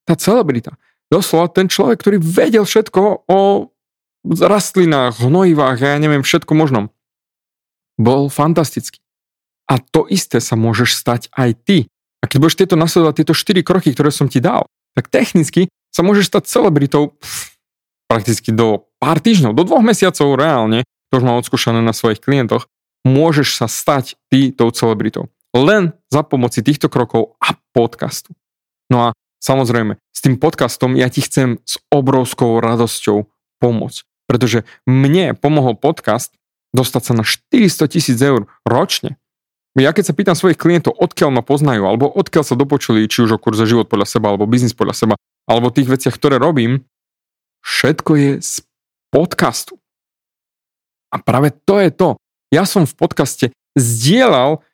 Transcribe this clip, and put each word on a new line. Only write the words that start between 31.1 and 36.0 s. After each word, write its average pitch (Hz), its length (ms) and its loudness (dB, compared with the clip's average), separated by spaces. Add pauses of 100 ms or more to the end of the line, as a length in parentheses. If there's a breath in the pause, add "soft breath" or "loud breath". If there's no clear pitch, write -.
ti 139 80 -4
chcem 127 440 -2
s - 120 -10 (160)
obrovskou 131 680 0
radosťou 113 680 -2 (320)
pomôcť. 120 400 -2 (280)
Pretože 117 360 0 (240 soft breath)
mne 139 480 2
pomohol 139 400 0
podcast 135 560 -2 (400)